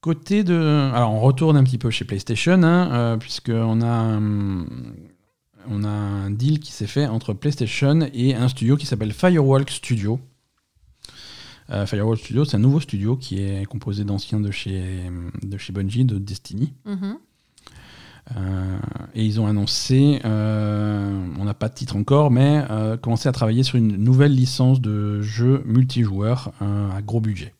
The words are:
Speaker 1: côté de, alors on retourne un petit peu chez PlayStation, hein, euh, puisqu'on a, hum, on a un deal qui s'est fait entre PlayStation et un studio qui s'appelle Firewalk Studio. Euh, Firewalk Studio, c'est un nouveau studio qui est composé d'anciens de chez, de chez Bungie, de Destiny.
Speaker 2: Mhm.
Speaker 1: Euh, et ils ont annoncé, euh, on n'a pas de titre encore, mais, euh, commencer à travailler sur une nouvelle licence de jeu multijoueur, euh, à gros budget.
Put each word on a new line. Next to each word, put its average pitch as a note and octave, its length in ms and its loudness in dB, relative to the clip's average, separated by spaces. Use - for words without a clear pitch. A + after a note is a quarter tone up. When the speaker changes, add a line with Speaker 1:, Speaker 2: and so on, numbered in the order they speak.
Speaker 1:
côté F#3+ 440 -2
de, D3+ 500 2
alors A#2 180 2
on G#2+ 80 0
retourne C3 360 4
un C3+ 80 8
petit B2+ 140 2
peu A#2 120 -2
chez - 140 -4
PlayStation, A#2+ 580 0
hein, E3+ 300 4
euh, A#2 240 0
puisqu'on A2+ 680 -2
a, A2+ 340 0
hum, G2+ 500 -2
on G#2 160 -4
a G#2 40 -2
un G2+ 420 -4
deal C3 300 0
qui D3+ 120 -16
s'est G#2 140 -6
fait C#3+ 200 -2
entre A2+ 260 -4
PlayStation C#3 680 0
et B2+ 220 0
un A#2+ 140 0
studio B2+ 280 2
qui C#3+ 100 -4
s'appelle G#2+ 260 -2
Firewalk C#3+ 580 4
Studio. A2 480 -2
Euh, G2+ 160 -4
Firewalk A2 320 0
Studio, - 280 0
c'est G2+ 100 -2
un G2 40 2
nouveau C#3 200 4
studio G#2+ 360 -2
qui G2 260 -6
est G2 240 -4
composé G2+ 380 -6
d'anciens G2+ 360 -4
de G2+ 100 -2
chez, F#2+ 520 -6
de G2 160 -8
chez - 140 -12
Bungie, G2+ 320 0
de G#2+ 140 0
Destiny. G2+ 540 -6
Speaker 2:
Mhm. G3+ 320 -8
Speaker 1:
Euh, F#2+ 420 -4
et A2 100 0
ils G#2+ 160 0
ont A2 60 2
annoncé, C3 800 2
euh, G#2 1000 0
on G2 60 -4
n'a G#2 100 -2
pas A2 140 -4
de - 60 -8
titre - 220 -8
encore, C#3 340 4
mais, C#3 400 4
euh, A2 260 -2
commencer A#2 320 -2
à B2+ 40 0
travailler A#2 300 2
sur B2+ 140 0
une A2 200 2
nouvelle B2+ 380 6
licence B2+ 460 4
de G#2 420 -2
jeu A#2 440 2
multijoueur, A#2 840 0
euh, G2+ 280 -2
à G2 120 -6
gros A2 180 -2
budget. G#2+ 400 -6